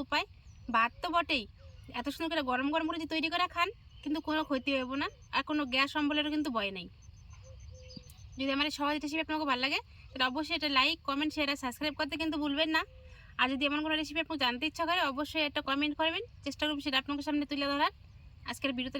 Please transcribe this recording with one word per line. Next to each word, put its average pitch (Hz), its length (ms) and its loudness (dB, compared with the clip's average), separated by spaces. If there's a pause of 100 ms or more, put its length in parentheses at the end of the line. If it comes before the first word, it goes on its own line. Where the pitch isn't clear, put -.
উপায়, 320 220 0 (500)
ভাত 226 160 6 (100)
তো 359 140 -2
বটেই। 302 280 2 (560)
এত 240 140 -4
সুন্দর 330 180 -2
করে 320 180 2
গরম 254 240 2
গরম 320 160 2
করে 339 100 -2
যদি 320 140 -4
তৈরি 320 200 2
করে 359 120 4 (100)
খান, 349 140 2 (340)
কিন্তু 302 240 0
কোনো 311 220 2
ক্ষতি 269 260 0
হইব 254 160 0 (100)
না 349 60 0 (280)
আর 277 140 2
কোনো 302 120 2 (120)
গ্যাস 269 260 2
অম্বলেরও 294 360 2
কিন্তু 302 220 0
ভয় 202 200 0
নাই। 180 100 -10 (1500)
যদি 269 160 0
আমার 285 140 2
এই - 100 -2
সহজ 294 240 2
রেসিপি 302 220 -2
আপনাকে 311 260 0
ভালো 254 140 2
লাগে, 320 140 2 (300)
তাহলে 262 220 2
অবশ্যই 302 280 0
এটা 302 180 0
লাইক, 302 200 4 (120)
কমেন্ট, 294 260 2
শেয়ার 294 180 2
আর 285 100 -2
সাবস্ক্রাইব 277 360 -2
করতে 311 220 0
কিন্তু 320 220 0
ভুলবেন 302 320 2
না। 330 60 4 (580)
আর 254 120 4
যদি 277 180 0
এমন 294 160 2
কোনো 311 140 2
রেসিপি 302 240 -2
আপনার 311 200 -4
জানতে 247 260 2
ইচ্ছা 339 200 -2
করে, 359 120 4 (100)
অবশ্যই 294 380 -2
একটা 294 200 -2
কমেন্ট 294 300 2
করবেন, 330 240 2 (220)
চেষ্টা 285 220 -4
করব 294 180 -2
সেটা 262 160 0
আপনাদের 285 260 -4
সামনে 294 240 0
তুলে 285 220 0
ধরার। 311 200 2 (560)
আজকের 269 280 -2
ভিডিওটা 254 220 -4